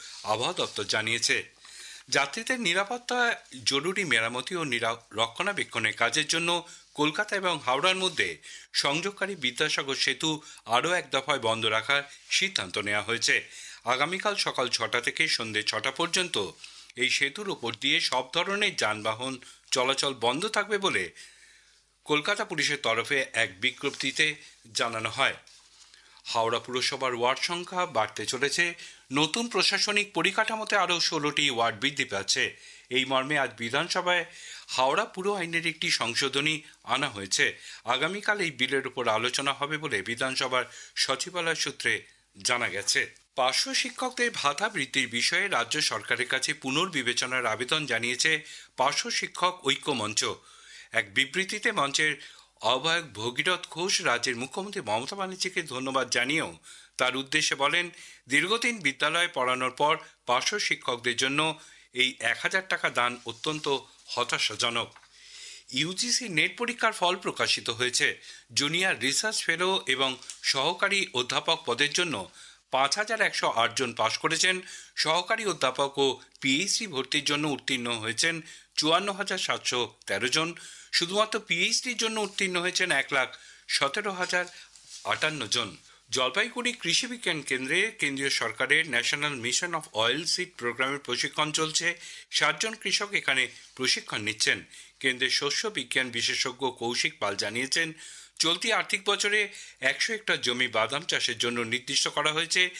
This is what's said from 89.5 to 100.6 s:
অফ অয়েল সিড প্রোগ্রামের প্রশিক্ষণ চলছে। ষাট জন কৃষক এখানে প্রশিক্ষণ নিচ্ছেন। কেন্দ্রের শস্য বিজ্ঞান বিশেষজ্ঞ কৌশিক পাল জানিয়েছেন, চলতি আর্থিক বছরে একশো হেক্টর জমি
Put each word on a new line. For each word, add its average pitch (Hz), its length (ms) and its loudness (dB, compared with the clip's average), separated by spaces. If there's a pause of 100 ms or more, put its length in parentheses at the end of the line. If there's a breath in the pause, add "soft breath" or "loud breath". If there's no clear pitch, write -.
অফ 156 180 -6
অয়েল 120 320 0
সিড 180 320 -2
প্রোগ্রামের 131 420 -2
প্রশিক্ষণ 147 540 -2
চলছে। 160 460 0 (320 loud breath)
ষাট 156 320 2
জন 226 120 -2
কৃষক 202 400 -2
এখানে 135 340 2 (260 loud breath)
প্রশিক্ষণ 127 460 0
নিচ্ছেন। 104 440 0 (360 loud breath)
কেন্দ্রের 127 300 2
শস্য 143 360 0
বিজ্ঞান 135 440 -2
বিশেষজ্ঞ 123 600 -2
কৌশিক 123 480 -2
পাল 101 180 0
জানিয়েছেন, 123 560 -2 (460 loud breath)
চলতি 180 340 2
আর্থিক 190 320 0
বছরে 202 440 2 (320 loud breath)
একশো 139 320 0
হেক্টর 208 240 0
জমি 123 320 0